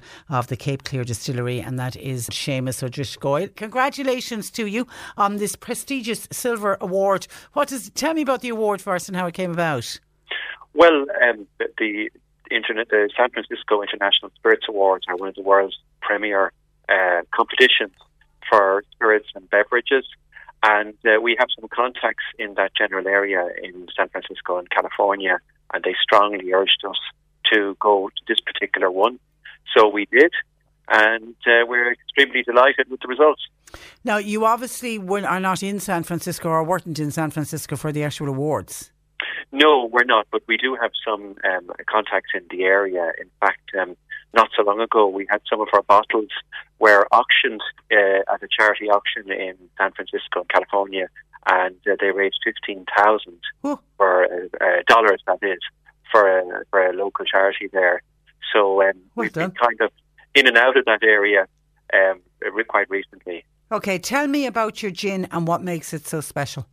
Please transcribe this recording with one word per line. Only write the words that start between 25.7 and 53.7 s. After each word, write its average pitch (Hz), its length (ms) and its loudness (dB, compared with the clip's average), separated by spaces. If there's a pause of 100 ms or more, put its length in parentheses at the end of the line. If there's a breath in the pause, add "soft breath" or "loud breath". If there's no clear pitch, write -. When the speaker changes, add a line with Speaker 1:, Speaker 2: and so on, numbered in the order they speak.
Speaker 2:
and 87 120 -6
they 92 180 -2
strongly 101 480 2
urged 95 340 2
us 95 120 -8 (560)
to 101 260 0
go 101 300 2
to - 180 -14
this 110 140 0
particular 95 500 -2
one. 107 260 0 (560 loud breath)
So 107 140 8
we 104 200 -2
did, 147 260 6 (560)
and, 113 460 2 (120)
uh, 117 180 6
we're 120 280 0
extremely 127 500 -2
delighted 127 460 4
with 127 100 -10
the 127 80 -10
results. 139 360 4 (600 loud breath)
Speaker 1:
Now, 214 140 0
you 208 260 -4
obviously 233 560 -2
were, 196 260 -4
are 175 140 -2
not 190 240 -2
in 202 160 -6
San 170 240 -4
Francisco 170 460 -8
or 160 160 0
weren't 165 340 -4
in 147 120 -4
San 156 200 -4
Francisco 147 460 -8
for 151 160 -6
the 147 100 -4
actual 147 240 -6
awards. 135 640 -6 (600 loud breath)
Speaker 2:
No, 139 380 4
we're 120 140 2
not, 113 260 2
but 110 160 -4
we 113 80 0
do 127 260 -2
have 113 100 -2 (140)
some, 101 380 -6
um, 92 260 -2 (160)
contacts 104 480 -2
in 92 160 -6
the 92 140 -4
area. 92 560 2
In - 100 -18 (120)
fact, - 360 -2
um, 90 200 -4 (360 loud breath)
not 110 220 6
so 110 80 2
long 101 160 2
ago, 110 280 4
we 95 220 -4
had 104 200 0
some 113 100 0
of 101 140 -2
our 101 80 6
bottles 104 480 2 (500 loud breath)
were 104 320 8
auctioned, - 500 2 (300)
uh, 98 420 4
at - 80 -4
a 98 80 -14
charity 104 400 2
auction 101 400 0
in 95 260 -6 (220)
San 95 140 0
Francisco, - 580 -8
California, 95 600 -2 (380 loud breath)
and, 92 280 2 (100)
uh, 98 140 2
they 98 120 2
raised 95 340 -2
fifteen 98 400 -8 (120)
thousand 104 420 2 (220)
Speaker 1:
Whew. 285 160 -4 (200)